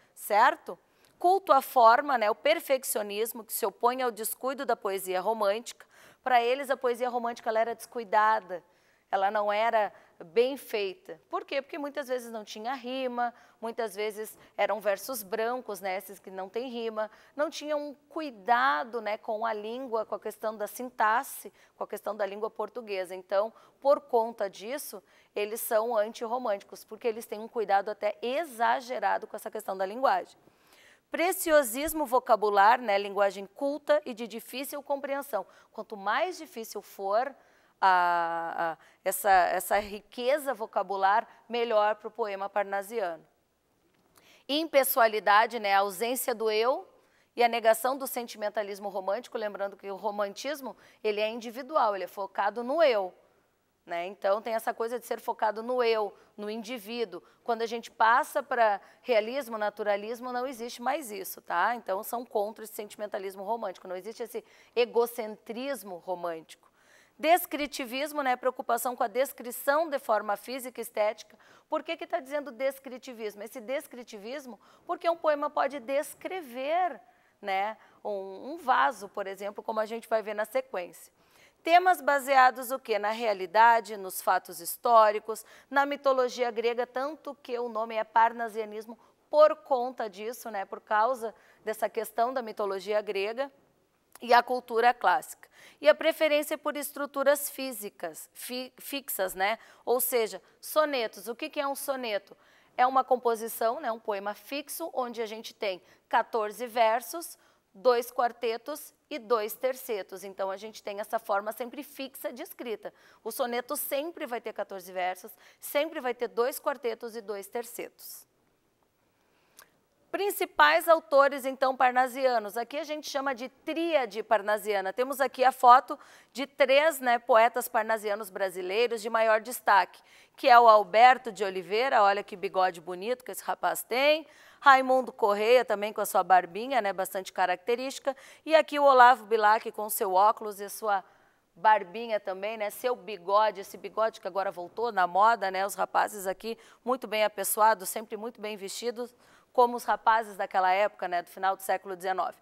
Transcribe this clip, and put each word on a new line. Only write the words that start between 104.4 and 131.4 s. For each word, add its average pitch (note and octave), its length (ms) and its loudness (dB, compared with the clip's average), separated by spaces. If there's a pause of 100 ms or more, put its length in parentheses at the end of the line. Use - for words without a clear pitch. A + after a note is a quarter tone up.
onde A#3+ 280 -4
a A3+ 40 -2
gente A3 280 -12
tem F#3+ 280 -6 (280)
quatorze A3+ 580 -2
versos, A#3+ 720 0 (360)
dois A#3+ 380 2
quartetos A#3+ 800 -4 (160)
e D4 80 -8
dois A3 360 0
tercetos. G#3+ 720 -6
Então, F#3+ 260 -6
a F#3+ 60 -6
gente G#3+ 260 -16
tem G3+ 160 -8
essa G#3+ 180 -4
forma G#3+ 360 -2
sempre B3+ 280 -10
fixa - 520 -12
de C4 100 -12
escrita. A3 500 -10 (300)
O A3 80 -8
soneto B3 460 -4
sempre D4+ 480 -6
vai A#3 160 -8
ter A3 100 -10
quatorze G3 400 -10
versos, F#3 400 -6 (300)
sempre D4+ 400 -2
vai B3 120 -4
ter A#3+ 140 -4
dois A3+ 320 -2
quartetos A#3 560 -6
e A#3 60 -10
dois G3 260 -10
tercetos. - 800 -12 (1800)
Principais E4+ 800 2
autores, C#4 560 4
então, C4 320 0
parnasianos. B3 800 2
Aqui A#3 200 -6
a D#4+ 60 -6
gente D4+ 240 -10
chama C#4 280 -4
de A#3+ 120 -10
tríade C#4+ 760 -2
parnasiana. G3+ 680 0
Temos B3+ 300 -4
aqui C4 220 0
a C4 80 6
foto C4+ 480 6 (340)
de C4+ 140 -6
três, C#4+ 520 4
né, B3 200 2
poetas A#3+ 480 4
parnasianos G#3+ 640 -2
brasileiros G3 720 -2
de A3+ 60 -6
maior A3+ 300 4
destaque, G#3+ 640 2 (340)
que C#4+ 140 0
é A#3+ 100 12
o A#3 80 8
Alberto A3 640 6
de F#3 120 -6